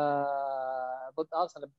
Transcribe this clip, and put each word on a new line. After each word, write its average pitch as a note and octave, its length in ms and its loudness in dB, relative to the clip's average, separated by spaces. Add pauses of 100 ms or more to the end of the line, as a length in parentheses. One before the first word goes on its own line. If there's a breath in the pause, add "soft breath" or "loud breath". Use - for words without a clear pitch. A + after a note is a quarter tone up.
(1120)
ضد D#3 240 -2
أرسنال D#3+ 440 0